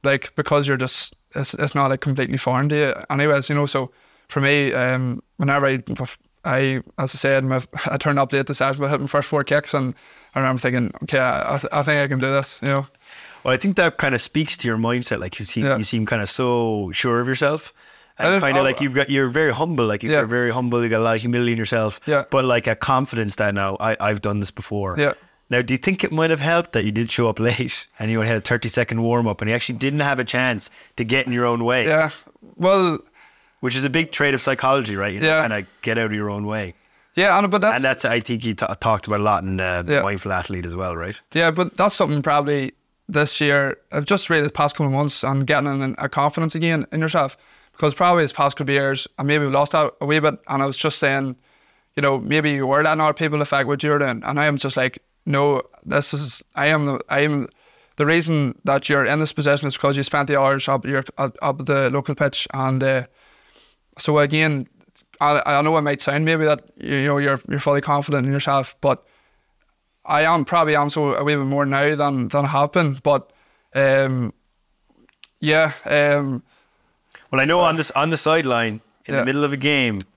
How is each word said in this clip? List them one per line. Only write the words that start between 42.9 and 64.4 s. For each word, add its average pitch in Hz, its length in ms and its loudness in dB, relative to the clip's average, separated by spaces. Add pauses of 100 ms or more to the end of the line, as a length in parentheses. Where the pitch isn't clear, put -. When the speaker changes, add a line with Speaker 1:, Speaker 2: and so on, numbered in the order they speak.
Speaker 1:
this 151 320 2
year, 143 340 2 (160)
I've 147 140 -4
just 196 240 0
really 160 140 4
the 151 60 0
past 147 280 0
couple 151 80 2
of 135 80 0
months 143 320 0
and 135 200 0
getting 139 360 0
in 135 160 -2
a 143 100 -4
confidence 151 480 0
again 165 380 0
in 156 80 0
yourself. 156 340 0 (380)
Because 147 200 0
probably 175 300 4
this 139 80 -2
past 143 240 0
couple 139 160 -2
of 139 100 2
years, 135 360 -2
I 139 60 -6
maybe 147 240 2
lost 139 280 2
out 151 240 0
a 147 60 -6
wee 151 140 2
bit, 151 160 2 (120)
and 139 160 -2
I - 20 0
was 135 120 -4
just 151 200 0
saying, 135 380 0 (640)
you 147 40 -2
know, 139 180 2
maybe 151 320 0
you 139 140 -2
were 139 160 2
letting 156 200 2
other 151 120 4
people 151 280 -2
affect 139 260 0
what 143 160 -2
you 151 60 0
were 147 100 2
doing. 127 260 -2
And 139 140 -2
I 151 60 2
am 147 100 2
just 135 220 -2
like, 127 220 -2 (260)
"No, 143 380 2 (220)
this 143 280 0
is, 139 280 -4 (140)
I 143 120 0
am 151 180 2
the, 135 140 -4 (100)
I 139 160 0
am, 143 240 -2 (480)
the 151 80 0
reason 156 580 2
that 139 240 0
you're 143 160 2
in 139 160 2
this 156 140 -2
position 143 340 0
is 131 60 -2
because 139 240 0
you 139 60 -2
spent 143 260 0
the 143 100 2
hours 135 300 2
up 135 160 0
your, 135 180 -2 (140)
up, 139 240 -4
up 139 240 -2
the 139 260 2
local 139 240 -4
pitch." - 380 -2
And, 131 280 -2
uh, 135 220 0 (960)
so 151 220 2
again, 147 460 2 (540)